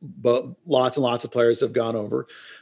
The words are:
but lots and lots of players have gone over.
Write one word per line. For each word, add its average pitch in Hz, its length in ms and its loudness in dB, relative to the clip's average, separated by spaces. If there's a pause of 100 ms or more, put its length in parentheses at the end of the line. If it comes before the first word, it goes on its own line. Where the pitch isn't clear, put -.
but 123 460 0 (200)
lots 127 300 2
and 139 80 0
lots 120 200 -2
of 113 60 -8
players 117 300 2
have 117 140 -2
gone 117 200 0
over. 117 320 -4 (360)